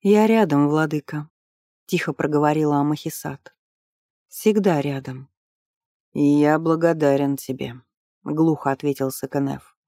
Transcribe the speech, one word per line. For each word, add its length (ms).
«Я 260
рядом, 420
владыка», — 600
тихо 260
проговорила 640
Амахисат. 760
«Всегда 540
рядом». 480
«И 120
я 340
благодарен 800
тебе», — 440
глухо 480
ответил 400
Секенеф. 640